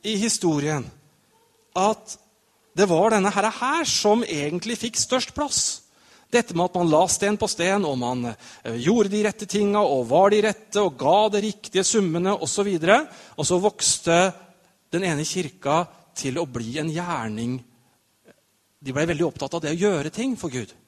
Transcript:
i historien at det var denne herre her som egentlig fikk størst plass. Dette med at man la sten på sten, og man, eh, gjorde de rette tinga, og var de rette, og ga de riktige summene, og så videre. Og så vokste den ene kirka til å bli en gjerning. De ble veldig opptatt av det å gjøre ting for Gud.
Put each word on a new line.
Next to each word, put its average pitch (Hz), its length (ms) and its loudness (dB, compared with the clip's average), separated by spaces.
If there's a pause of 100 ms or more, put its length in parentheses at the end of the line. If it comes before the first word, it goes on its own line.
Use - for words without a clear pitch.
i 214 120 -2
historien 156 680 0 (880)
at 214 400 -2 (600)
det 196 120 6
var 185 240 6
denne 202 200 4
herre 202 200 2
her 294 360 -2
som 214 360 2
egentlig 170 540 -4
fikk 226 180 -6
størst - 400 -2
plass. - 440 -4 (500)
Dette 240 240 0
med 175 140 2
at 180 100 -4
man 170 120 2
la 151 100 6 (100)
sten 202 280 0
på 214 120 -2
sten, 190 320 0
og 139 160 -2
man, 123 240 -4 (400)
eh, 117 160 -6
gjorde 196 320 2
de 208 140 0
rette 208 200 -6
tinga, 208 380 0
og 135 240 0
var 175 220 6
de 208 120 4
rette, 208 380 -2
og 170 180 0
ga 190 320 2
de 202 120 0
riktige 202 420 -4
summene, 180 480 0
og - 160 -4
så - 160 -2
videre. 196 440 2 (300)
Og 151 80 -4
så 180 140 2
vokste 180 760 2 (580)
den 180 120 -2
ene 156 220 0
kirka 160 600 -2 (280)
til 135 200 -6
å 165 120 -4
bli 120 320 -8
en 156 100 -4
gjerning. 127 720 -6 (1200)
De 135 120 -10
ble 147 120 0
veldig 165 220 0
opptatt - 260 -6
av 170 80 -4
det 151 140 -4
å 170 60 -4
gjøre 165 300 0
ting 247 260 -4
for 170 120 -8
Gud. 123 220 -8 (160)